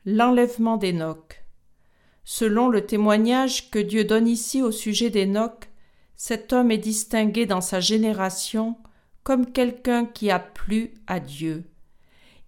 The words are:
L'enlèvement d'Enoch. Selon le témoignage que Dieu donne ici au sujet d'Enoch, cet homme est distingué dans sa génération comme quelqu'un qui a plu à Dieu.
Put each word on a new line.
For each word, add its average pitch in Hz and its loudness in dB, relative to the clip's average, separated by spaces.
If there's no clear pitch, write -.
L'enlèvement 240 2
d'Enoch. 165 -4
Selon 226 2
le 208 2
témoignage 220 2
que 220 -2
Dieu 208 0
donne 220 4
ici 233 -2
au 233 2
sujet 220 -2
d'Enoch, 208 -2
cet - -6
homme 247 4
est 220 2
distingué 214 0
dans 185 0
sa 185 -2
génération 214 -2
comme 254 0
quelqu'un 240 0
qui 214 -4
a 185 2
plu 220 -4
à 185 -4
Dieu. 156 -8